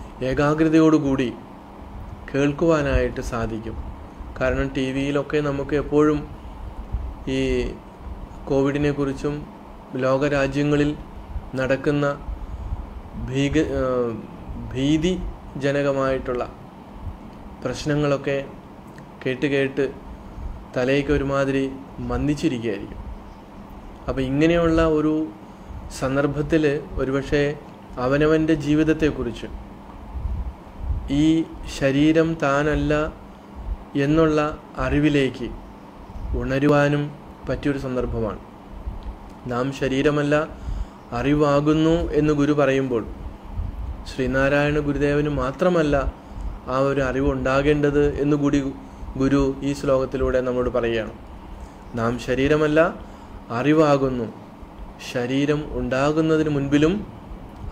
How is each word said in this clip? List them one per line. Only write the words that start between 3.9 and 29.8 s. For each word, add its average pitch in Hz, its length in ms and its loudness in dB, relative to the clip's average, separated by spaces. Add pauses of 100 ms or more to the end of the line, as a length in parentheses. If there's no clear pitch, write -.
കാരണം 131 280 2 (100)
ടി 131 100 0 (100)
വിയിലൊക്കെ 143 420 0 (100)
നമുക്ക് 139 340 -2
എപ്പോഴും 151 360 4 (1200)
ഈ 135 40 2 (1080)
കോവിഡിനെ 139 500 2
കുറിച്ചും 143 360 -2 (680)
ലോകരാജ്യങ്ങളിൽ 143 880 2 (680)
നടക്കുന്ന 139 460 2 (1200)
ഭീക-, 139 420 2 (100)
ആ, 131 40 0 (880)
ഭീതിജനകമായിട്ടുള്ള 139 1700 0 (1200)
പ്രശ്നങ്ങളൊക്കെ 139 760 0 (840)
കേട്ട് 131 320 0
കേട്ട് 139 300 2 (920)
തലയൊക്കെ 139 400 2
ഒരുമാതിരി 135 480 2 (460)
മന്ദിച്ചിരിക്കുകയായിരിക്കും. 131 920 -2 (1080)
അപ്പം 127 220 -2
ഇങ്ങനെയുള്ള 165 500 4 (160)
ഒരു 156 180 4 (840)
സന്ദർഭത്തിൽ 143 640 2 (360)
ഒരുപക്ഷെ 135 400 0 (640)
അവനവൻ്റെ 156 500 4 (100)
ജീവിതത്തെക്കുറിച്ച്, 147 840 2 (1700)